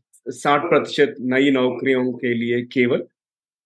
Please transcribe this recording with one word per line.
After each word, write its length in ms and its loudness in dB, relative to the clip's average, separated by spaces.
साठ 340 0
प्रतिशत 600 2
नई 300 2
नौकरियों 640 0
के 200 -4
लिए 280 -2
केवल 420 0